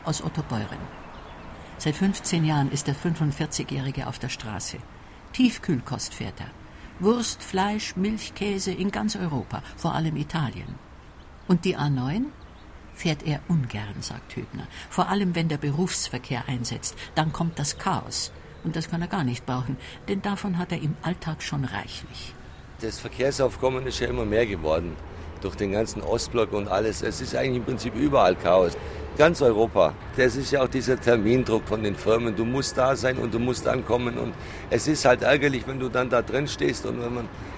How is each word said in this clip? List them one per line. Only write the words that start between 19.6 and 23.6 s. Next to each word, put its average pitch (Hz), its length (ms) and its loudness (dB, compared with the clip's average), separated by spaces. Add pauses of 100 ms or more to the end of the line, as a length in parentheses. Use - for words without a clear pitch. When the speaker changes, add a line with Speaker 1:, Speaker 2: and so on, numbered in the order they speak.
Speaker 1:
denn 196 140 -2
davon 202 360 -2
hat 175 140 -2
er 170 100 -4
im 151 220 0
Alltag 160 380 -4
schon 139 220 -4
reichlich. - 720 -8 (480)
Speaker 2:
Das 110 180 -6
Verkehrsaufkommen 131 880 2